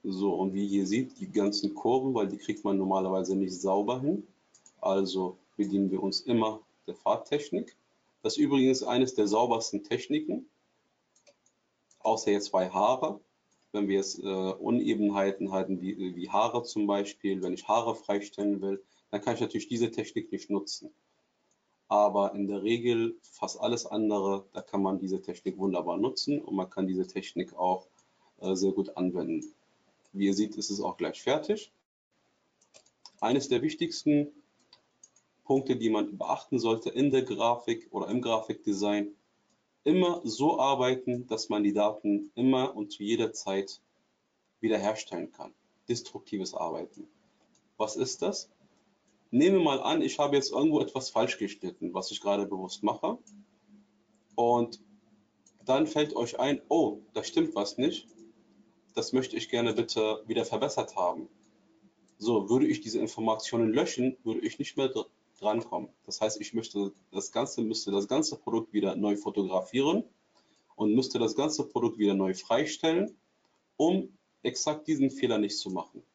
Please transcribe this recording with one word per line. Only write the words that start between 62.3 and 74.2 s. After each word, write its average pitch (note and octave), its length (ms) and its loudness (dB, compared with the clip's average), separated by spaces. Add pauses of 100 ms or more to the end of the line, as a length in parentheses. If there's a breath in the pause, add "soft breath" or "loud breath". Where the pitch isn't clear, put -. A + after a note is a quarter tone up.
würde C3 180 6
ich - 140 0
diese A2+ 180 -4
Informationen A2+ 720 0
löschen, B2+ 520 0
würde A2+ 160 -2
ich A2+ 180 -6
nicht - 200 -4
mehr C3+ 100 2
dr-, - 180 -4 (320)
drankommen. G#2+ 520 -2 (160)
Das - 160 -6
heißt, G#2+ 180 -2
ich - 140 -10
möchte G2+ 380 -2 (180)
das G2 200 -6
Ganze, A#2+ 300 -2
müsste A2 300 -2
das G2 180 0
ganze C#3 280 0
Produkt - 360 -4
wieder G2 240 0
neu G2+ 220 2
fotografieren G#2+ 840 0 (720 soft breath)
und G#2+ 180 2
müsste B2+ 240 2
das - 180 2
ganze D3 280 2
Produkt A2+ 340 0
wieder G2+ 160 6
neu F#2+ 180 2
freistellen, D#3+ 840 2 (600)
um F#3 400 2 (260)